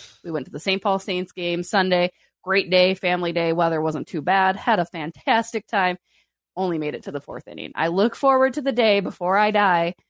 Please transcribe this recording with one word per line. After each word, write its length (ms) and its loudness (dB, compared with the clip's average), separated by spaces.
We 80 -10
went 140 -4
to 60 -20
the 80 -10
Saint 220 -2
Paul 180 0
Saints 340 -6
game 300 -4
Sunday. 480 2
Great 260 0
day, 240 4
family 380 -2
day. 220 0
Weather 280 0
wasn't 260 -2
too 140 -6
bad. 360 2
Had 220 0
a 60 0
fantastic 800 -4
time. 320 0
Only 200 -2
made 160 -4
it 100 -12
to 80 -10
the 100 -6
fourth 260 -14
inning. 260 -12
I 140 0
look 300 0
forward 380 4
to 60 -6
the 120 -2
day 260 4
before 380 -2
I 140 4
die 440 2